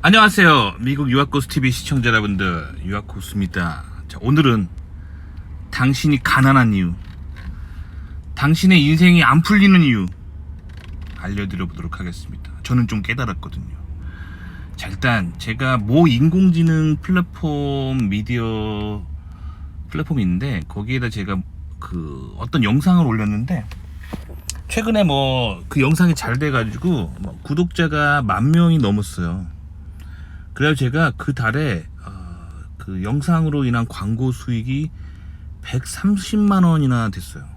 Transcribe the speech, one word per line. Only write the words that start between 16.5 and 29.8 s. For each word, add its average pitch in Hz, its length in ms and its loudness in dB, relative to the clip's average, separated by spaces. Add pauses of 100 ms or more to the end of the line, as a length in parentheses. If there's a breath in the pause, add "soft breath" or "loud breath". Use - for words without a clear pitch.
플랫폼, 139 1040 -2
미디어 107 1000 -4 (840 loud breath)
플랫폼이 151 320 -2
있는데, 95 480 -2
거기에다 120 400 -4
제가 98 320 -4 (380)
그 71 580 -10
어떤 123 260 0
영상을 151 420 4
올렸는데, 110 600 -2 (1040 loud breath)
최근에 220 340 2
뭐 131 640 0
그 139 140 0
영상이 160 340 6
잘 120 240 -2
돼가지고 127 800 -2
뭐 - 240 -8
구독자가 151 800 0
만 107 300 2
명이 165 260 6
넘었어요. 98 680 0 (1080 loud breath)